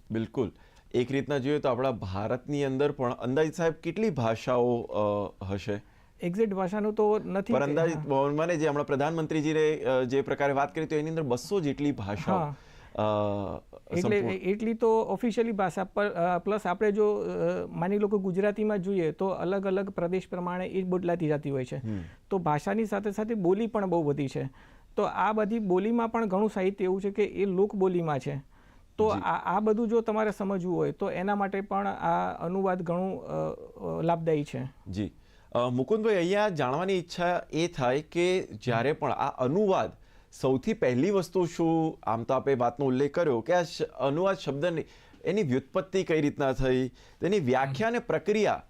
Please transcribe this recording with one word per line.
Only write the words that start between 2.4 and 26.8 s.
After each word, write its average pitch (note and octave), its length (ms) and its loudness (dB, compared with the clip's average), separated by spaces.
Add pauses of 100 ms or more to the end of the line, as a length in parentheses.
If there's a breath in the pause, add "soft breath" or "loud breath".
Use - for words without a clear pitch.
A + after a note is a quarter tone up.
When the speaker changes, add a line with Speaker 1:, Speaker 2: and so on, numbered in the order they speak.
Speaker 1:
અંદર C#3 280 2
પણ B2+ 220 -2
અંદાજિત D3 400 0
સાહેબ E3 200 0
કેટલી F3 360 -2
ભાષાઓ, A#2+ 720 2
અ, G#2 640 -2
હશે? G2+ 360 -4 (400 soft breath)
Speaker 2:
એક્ઝેક્ટ F#3+ 320 0
ભાષાનું G3+ 400 -2
તો G#3+ 260 2
નથી F#3+ 340 -4
Speaker 1:
પર C3 60 2
Speaker 2:
કે, C#3+ 60 2
Speaker 1:
અંદાજિત D#3+ 320 0
Speaker 2:
હા. C#3 340 0
Speaker 1:
મને E3 260 0
જે D3+ 100 0
હમણાં C#3+ 200 0
પ્રધાનમંત્રીજીએ, D#3 960 0
અ, B2+ 200 4
જે C3 180 2
પ્રકારે C#3 320 0
વાત C#3 220 0
કરી D#3+ 100 -2
તો D#3 100 -4
એની D3+ 140 0
અંદર D#3+ 140 -2
બસો B2+ 360 0
જેટલી C#3+ 320 0
ભાષાઓ, A#2+ 460 -2
Speaker 2:
હા. D3 180 -2 (400 loud breath)
Speaker 1:
અ, G#2 840 -2 (140)
Speaker 2:
એટલે F3 100 -2
Speaker 1:
સંપૂર્ણ G3+ 340 0
Speaker 2:
એટલી G#3+ 380 -2
તો A3+ 280 4
ઓફિશિયલી A3+ 500 0
ભાષા F#3+ 320 -2
પર, G3+ 260 0
અ, F3 280 0
પ્લસ G3+ 280 -2
આપણે G3 260 2
જો, G#3 280 2
અ, F3+ 60 -4 (400)
માની F3 320 -2
લો G#3 100 2
કે G#3 100 2
ગુજરાતીમાં G3+ 600 0
જોઈએ F3 320 0
તો F#3+ 160 -2
અલગ F#3+ 400 -2
અલગ G3 220 -2
પ્રદેશ F3+ 380 -4
પ્રમાણે F3+ 400 -4
એ F#3+ 140 -2
જ F#3 40 -2
બદલાતી F3 420 0
જતી D3 220 0
હોય C3+ 160 -2
છે. - 120 -8
Speaker 1:
હમ. G#2 260 -4 (260 loud breath)
Speaker 2:
તો G3 80 0
ભાષાની F#3 480 0
સાથે G#3 260 -4
સાથે G#3+ 220 -4
બોલી G3 340 2
પણ G#3 180 -2
બહુ E3+ 180 2
બધી C#3+ 240 0
છે. C3+ 220 -6 (460 loud breath)
તો G#3 80 0
આ F#3+ 280 0
બધી G#3+ 280 0
બોલીમાં G#3+ 500 2
પણ A3+ 160 -2
ઘણું G3+ 240 2
સાહિત્ય G3 340 -2